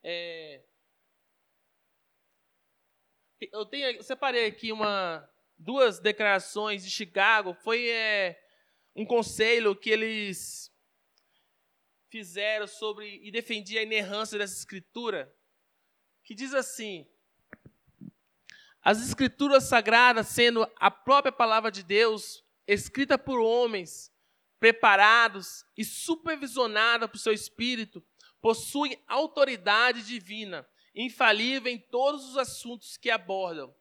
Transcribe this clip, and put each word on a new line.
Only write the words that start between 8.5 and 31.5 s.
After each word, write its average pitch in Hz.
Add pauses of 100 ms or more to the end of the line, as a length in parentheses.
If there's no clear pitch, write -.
um 214
conselho 220
que 226
eles 214 (1300)
fizeram 208
sobre 208
e 208
defendia 220
a 220
inerrância 214
dessa 196
escritura, 190 (920)
que 226
diz 254
assim: 214 (1800)
"As 214
escrituras 269
sagradas, 226
sendo 240 (120)
a 196
própria 269
palavra 220
de 190
Deus, 208 (220)
escrita 262
por 262
homens, 226 (460)
preparados 220 (120)
e 214
supervisionada 233
por 220
seu 220
espírito, 226 (360)
possuem 254
autoridade 240
divina, 202 (260)
infalível 240